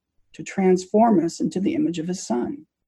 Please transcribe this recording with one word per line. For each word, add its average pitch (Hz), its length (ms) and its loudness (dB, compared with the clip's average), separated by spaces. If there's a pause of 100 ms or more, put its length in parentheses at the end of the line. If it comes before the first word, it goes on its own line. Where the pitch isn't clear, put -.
(320)
to - 100 -14
transform 202 800 2
us 330 160 -4
into 185 220 -4
the - 140 -2
image 170 240 -2
of 160 100 -6
his 185 180 -8
Son. 104 380 -4 (240)